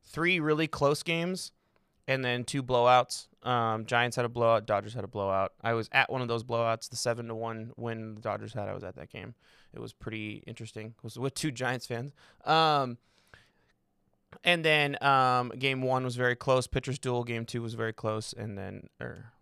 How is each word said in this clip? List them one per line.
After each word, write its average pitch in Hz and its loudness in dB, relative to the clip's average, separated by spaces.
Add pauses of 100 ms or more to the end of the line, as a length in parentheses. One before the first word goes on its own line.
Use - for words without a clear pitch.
three 175 0
really 156 2
close 147 2
games 170 -2 (560)
and 135 0
then 123 0
two 139 -4
blowouts. 123 6 (180)
Um, 113 0
Giants 120 2
had 123 2
a 117 -2
blowout, 113 4
Dodgers 107 0
had 113 -4
a 95 -10
blowout. 98 0
I 117 -2
was 113 -2
at 131 4
one 127 -2
of 120 -4
those 117 -2
blowouts, 117 -2
the 123 -10
seven 117 -2
to 117 -6
one 113 -8
win 113 -6
the 107 -14
Dodgers 104 -6
had. 104 -6
I 98 -6
was 95 -10
at 92 -12
that - -16
game. 107 -14 (400)
It 113 -14
was 113 -12
pretty 110 -10
interesting. 113 -14
It - -20
was 117 -14
with 131 -4
two 156 -2
Giants 123 -4
fans. 127 -6 (320)
Um, 147 2 (1500)
and 175 4
then, 147 4
um, 127 4
game 131 0
one 131 2
was 127 -2
very 123 2
close. 127 2
Pitcher's 131 -2
duel, 120 -2
game 117 -4
two 117 -6
was 113 -6
very 113 -4
close. 110 -4
And 107 -8
then, 98 -10 (120)
or - -12